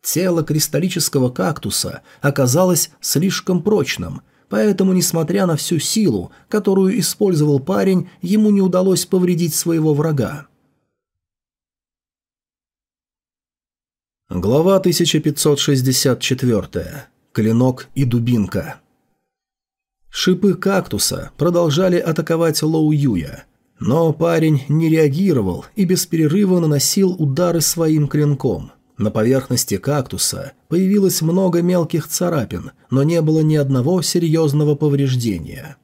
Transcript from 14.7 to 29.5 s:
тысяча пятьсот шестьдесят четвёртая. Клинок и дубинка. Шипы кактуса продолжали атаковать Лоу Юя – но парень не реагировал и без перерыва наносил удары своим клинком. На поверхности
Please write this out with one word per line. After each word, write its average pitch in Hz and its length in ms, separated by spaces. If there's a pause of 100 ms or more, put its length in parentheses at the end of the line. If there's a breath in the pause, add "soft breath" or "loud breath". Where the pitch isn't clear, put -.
тысяча 170 400
пятьсот 147 380
шестьдесят 131 600
четвёртая. 113 880 (240)
Клинок 117 640
и 135 80
дубинка. 113 800 (1300)
Шипы 185 460
кактуса - 840
продолжали 175 600
атаковать 160 640
Лоу 156 300
Юя – 127 540 (380)
но 156 300
парень 160 560
не 160 200
реагировал 151 760 (100)
и 196 100
без 175 200
перерыва 175 540
наносил 165 540
удары 165 480
своим 156 460
клинком. 143 640 (280)
На 104 100
поверхности 120 680